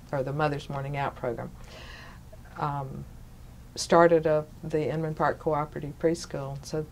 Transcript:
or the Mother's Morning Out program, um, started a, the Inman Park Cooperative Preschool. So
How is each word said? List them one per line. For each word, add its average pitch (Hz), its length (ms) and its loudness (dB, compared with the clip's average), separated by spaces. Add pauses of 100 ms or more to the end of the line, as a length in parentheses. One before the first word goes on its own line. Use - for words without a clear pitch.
(120)
or 139 120 2
the 139 100 -4
Mother's 147 360 0
Morning 139 280 -4
Out 139 180 -2
program, 120 340 -4 (1080)
um, 139 480 -4 (720)
started 170 520 8
a, 151 180 4 (180)
the 156 300 0
Inman 156 220 -2
Park - 240 2
Cooperative 147 600 -2
Preschool. 139 640 -2
So 156 280 -4